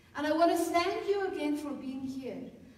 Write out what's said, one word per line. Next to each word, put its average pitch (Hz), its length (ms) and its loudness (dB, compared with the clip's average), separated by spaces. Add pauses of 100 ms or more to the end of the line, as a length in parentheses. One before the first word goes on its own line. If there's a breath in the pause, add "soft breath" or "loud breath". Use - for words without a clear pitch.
(160 loud breath)
And 294 180 0
I - 20 2
want 339 160 6
to 339 60 4
thank 349 500 2
you 392 200 2
again 294 300 -2
for 285 120 -6
being 262 320 -8
here 262 360 -8 (400 loud breath)